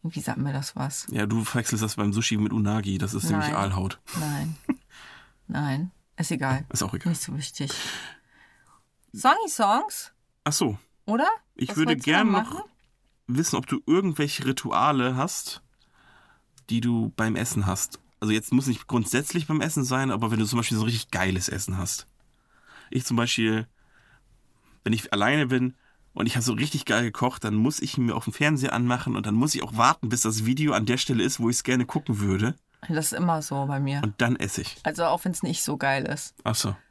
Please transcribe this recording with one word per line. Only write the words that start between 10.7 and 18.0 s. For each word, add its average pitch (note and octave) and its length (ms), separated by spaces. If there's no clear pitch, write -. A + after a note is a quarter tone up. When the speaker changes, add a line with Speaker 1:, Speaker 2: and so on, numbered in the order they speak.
Speaker 1:
Oder? A#3 220
Speaker 2:
Ich - 140
Speaker 1:
Was G3+ 80
Speaker 2:
würde D#3 120
Speaker 1:
wolltest D3+ 180
du D3 40
Speaker 2:
gern G3+ 200
Speaker 1:
noch G3 120
Speaker 2:
noch A#3 100
Speaker 1:
machen? F#4+ 160
Speaker 2:
wissen, C3+ 280
ob - 100
du - 220
irgendwelche D3+ 580
Rituale C3 680
hast, - 480
die A#2 120
du A#2 340
beim A2+ 200
Essen G#2 300
hast. - 340